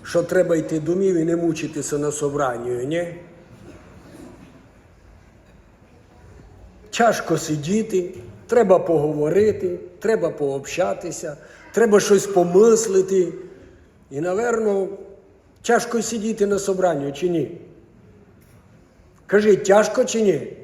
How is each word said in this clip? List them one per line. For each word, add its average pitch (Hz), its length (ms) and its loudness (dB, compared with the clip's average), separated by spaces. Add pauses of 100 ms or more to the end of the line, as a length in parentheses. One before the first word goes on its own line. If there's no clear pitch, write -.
Що 170 200 -2
треба 170 320 2
йти 156 240 -2
домів 180 360 0
і 160 80 0
не 170 120 0
мучитися 156 640 -4
на 147 140 -2
собранню, 127 720 -4
ні? 170 320 -6 (3750)
Тяжко 202 480 0
сидіти, 175 760 -4 (340)
треба 196 320 4
поговорити, 165 1000 0 (200)
треба 190 300 0
пообщатися, 156 1080 -6 (340)
треба 208 280 6
щось 196 280 4
помислити. 190 1040 4 (800)
І, 143 100 -8
наверно, 202 680 -2 (760)
тяжко 233 400 0
сидіти 214 440 -4
на 202 140 0
собранню, 170 520 -2
чи 180 180 -4
ні? 165 280 -4 (1700)
Кажи, 208 280 4
тяжко 208 500 2
чи 226 160 -2
ні? 170 420 0